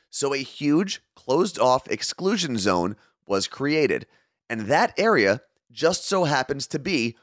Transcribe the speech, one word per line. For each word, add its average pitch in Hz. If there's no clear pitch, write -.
so 139
a 139
huge, 147
closed-off 131
exclusion 175
zone 92
was 98
created. 143
And 113
that 147
area 131
just 147
so 185
happens 139
to 156
be 123